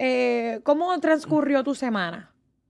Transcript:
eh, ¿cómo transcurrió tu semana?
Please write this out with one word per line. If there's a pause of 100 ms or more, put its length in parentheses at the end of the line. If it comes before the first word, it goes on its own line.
eh,
¿cómo
transcurrió
tu
semana? (380)